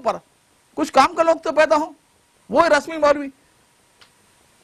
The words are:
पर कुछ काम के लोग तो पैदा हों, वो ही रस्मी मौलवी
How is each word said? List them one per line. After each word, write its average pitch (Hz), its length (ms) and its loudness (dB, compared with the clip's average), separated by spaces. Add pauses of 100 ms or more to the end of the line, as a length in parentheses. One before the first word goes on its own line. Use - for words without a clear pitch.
पर 226 180 -4 (560)
कुछ 302 140 -4
काम 285 240 4
के 330 80 0
लोग 330 200 0
तो 320 100 -6
पैदा 311 240 2
हों, 311 160 -2 (580)
वो 269 120 0
ही 339 60 0
रस्मी 311 300 -2
मौलवी 285 300 -2 (1400)